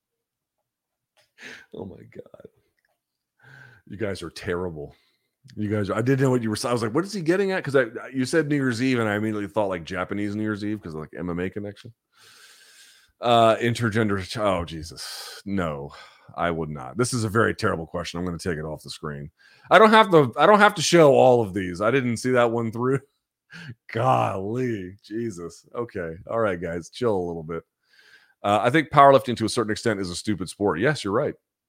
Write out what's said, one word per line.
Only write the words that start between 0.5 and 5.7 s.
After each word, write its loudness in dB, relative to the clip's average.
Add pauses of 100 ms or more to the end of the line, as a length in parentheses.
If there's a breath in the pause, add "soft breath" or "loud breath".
Oh -12
my -18
God. -20 (1400 loud breath)
You -16
guys -6
are -10
terrible. -6 (600)
You -4